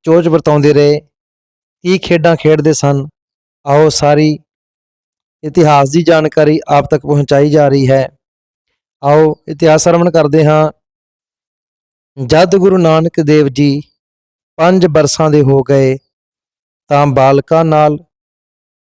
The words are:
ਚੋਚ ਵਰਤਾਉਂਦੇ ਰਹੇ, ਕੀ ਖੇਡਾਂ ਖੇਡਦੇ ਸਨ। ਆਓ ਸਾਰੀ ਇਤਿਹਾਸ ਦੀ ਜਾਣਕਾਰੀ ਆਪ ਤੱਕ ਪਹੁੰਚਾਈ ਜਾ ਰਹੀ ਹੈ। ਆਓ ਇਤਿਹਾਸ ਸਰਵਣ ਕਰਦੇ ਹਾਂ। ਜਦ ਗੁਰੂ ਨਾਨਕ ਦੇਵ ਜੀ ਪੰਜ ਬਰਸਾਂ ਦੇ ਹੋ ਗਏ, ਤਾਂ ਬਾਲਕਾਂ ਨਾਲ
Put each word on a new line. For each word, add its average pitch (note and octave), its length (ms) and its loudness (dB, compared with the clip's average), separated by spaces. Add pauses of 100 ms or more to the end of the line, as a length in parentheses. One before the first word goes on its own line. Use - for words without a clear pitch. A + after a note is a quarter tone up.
ਚੋਚ E3 260 0
ਵਰਤਾਉਂਦੇ D3+ 440 0
ਰਹੇ, D3 280 0 (840)
ਕੀ F3+ 160 -2
ਖੇਡਾਂ E3 380 -2
ਖੇਡਦੇ D3+ 360 0
ਸਨ। C#3+ 340 -2 (600)
ਆਓ D3 220 2
ਸਾਰੀ D3 500 0 (1040)
ਇਤਿਹਾਸ D3 460 0
ਦੀ E3+ 120 -2
ਜਾਣਕਾਰੀ D#3 680 0
ਆਪ D3 220 0
ਤੱਕ D3 120 -2
ਪਹੁੰਚਾਈ C#3+ 480 0
ਜਾ D3 180 2
ਰਹੀ C3+ 220 0
ਹੈ। C3+ 180 0 (960)
ਆਓ D3+ 320 2 (140)
ਇਤਿਹਾਸ D#3 340 0
ਸਰਵਣ E3+ 280 0
ਕਰਦੇ D#3 340 0
ਹਾਂ। D#3 280 0 (1500)
ਜਦ E3+ 300 2
ਗੁਰੂ F#3+ 220 2
ਨਾਨਕ D#3+ 420 0
ਦੇਵ D3+ 280 0
ਜੀ C#3+ 320 -2 (760)
ਪੰਜ F3 300 0
ਬਰਸਾਂ D#3 440 0
ਦੇ D3 120 2
ਹੋ C3+ 200 0
ਗਏ, C3+ 340 0 (920)
ਤਾਂ C#3+ 180 0
ਬਾਲਕਾਂ C#3 580 0
ਨਾਲ D3+ 320 0 (840)